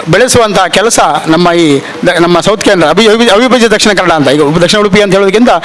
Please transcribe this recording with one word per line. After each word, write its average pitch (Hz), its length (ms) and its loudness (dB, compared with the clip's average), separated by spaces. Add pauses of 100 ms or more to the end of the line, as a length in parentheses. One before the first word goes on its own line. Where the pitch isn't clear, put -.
ಬೆಳೆಸುವಂಥ 208 520 0
ಕೆಲಸ 190 400 -2 (280)
ನಮ್ಮ 170 240 0
ಈ 160 280 0
ದ-, 175 400 -4
ನಮ್ಮ 170 200 0
ಸೌತ್ 202 240 -2
ಕೇಂದ್ರ 185 240 2
ಅಭಿ-, 202 240 2
ಅಭಿ-, 233 180 0
ಅವಿಭಜಿತ 233 400 2
ದಕ್ಷಿಣ 214 280 0
ಕನ್ನಡ 185 140 0
ಅಂತ, 151 160 0
ಈಗ 147 140 0
ಉಪ-, 156 200 0
ದಕ್ಷಿಣ 175 180 0
ಉಡುಪಿ 208 220 0
ಅಂತ 202 120 0
ಹೇಳೋದಕ್ಕಿಂತ 202 360 2 (160)